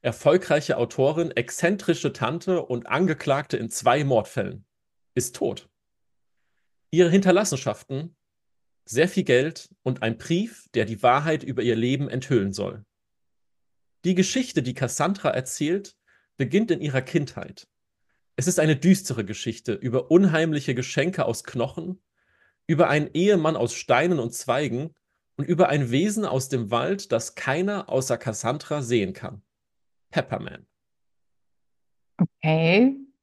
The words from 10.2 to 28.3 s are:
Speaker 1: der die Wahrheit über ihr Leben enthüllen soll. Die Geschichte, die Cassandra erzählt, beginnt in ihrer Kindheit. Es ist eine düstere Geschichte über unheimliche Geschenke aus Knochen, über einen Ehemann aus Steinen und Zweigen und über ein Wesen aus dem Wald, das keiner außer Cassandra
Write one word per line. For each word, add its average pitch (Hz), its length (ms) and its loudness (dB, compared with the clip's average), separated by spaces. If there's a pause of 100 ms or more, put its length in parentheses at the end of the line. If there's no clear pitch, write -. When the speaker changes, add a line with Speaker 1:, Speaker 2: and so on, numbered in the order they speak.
Speaker 1:
der 113 100 2
die 104 180 -6
Wahrheit 143 400 4
über 123 200 -4
ihr 120 120 2
Leben 127 360 0
enthüllen 110 420 0
soll. 101 320 -8 (1200)
Die 185 80 2
Geschichte, 185 480 0
die 120 120 -6
Cassandra 151 560 -2
erzählt, 160 680 -4 (400)
beginnt 175 340 0
in 160 100 0
ihrer 135 220 -2
Kindheit. - 640 -6 (680)
Es 135 100 -2
ist 180 140 0
eine 156 160 4
düstere 135 480 2
Geschichte 110 480 -8
über 123 400 -2
unheimliche 160 640 2
Geschenke 143 480 -2
aus - 180 -4
Knochen, 165 580 -8 (680)
über 165 200 4
einen 147 260 0
Ehemann 170 420 2
aus 117 180 -2
Steinen 151 460 2
und 117 120 -4
Zweigen 135 640 -4 (420)
und 143 100 -4
über 170 240 4
ein 139 200 0
Wesen 202 340 0
aus 131 240 -2
dem 117 220 -2
Wald, 127 400 -2
das 117 240 -2
keiner 185 540 -4
außer 131 280 0
Cassandra 139 640 -4